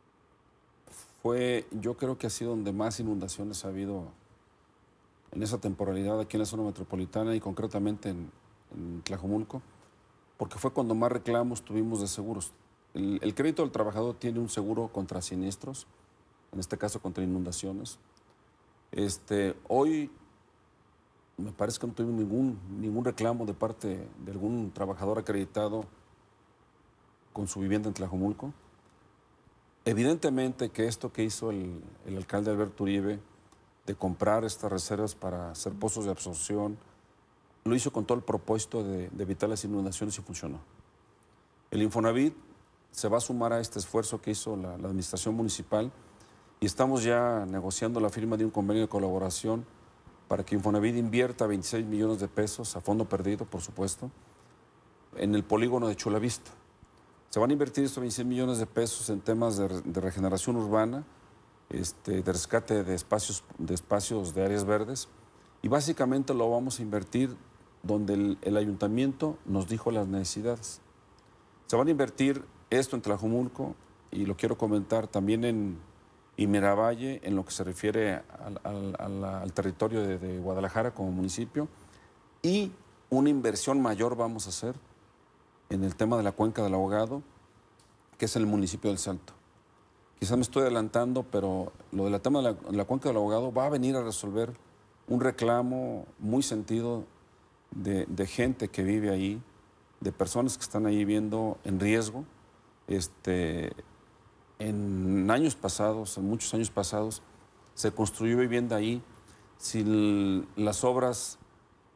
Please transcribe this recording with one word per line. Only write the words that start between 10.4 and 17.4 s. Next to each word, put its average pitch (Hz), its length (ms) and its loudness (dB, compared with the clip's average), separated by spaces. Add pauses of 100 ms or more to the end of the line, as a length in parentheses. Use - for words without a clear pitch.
fue 131 120 0
cuando 120 220 0
más 117 180 4
reclamos 120 520 0
tuvimos 110 380 0
de 101 60 -2
seguros. 101 460 -6 (400)
El, 98 280 -2
el 104 140 -2
crédito 156 260 2
del 143 120 0
trabajador 110 420 0
tiene 120 240 -2
un 117 80 -2
seguro 110 400 -2
contra 92 340 -6
siniestros, 98 640 -6 (680)
en 95 80 -6
este - 160 -6
caso 104 240 -4
contra 95 240 -4
inundaciones. 92 720 -4 (960)